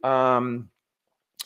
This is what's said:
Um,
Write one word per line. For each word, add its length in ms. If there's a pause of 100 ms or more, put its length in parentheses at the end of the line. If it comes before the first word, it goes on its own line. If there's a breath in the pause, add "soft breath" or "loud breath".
Um, 640 (760 loud breath)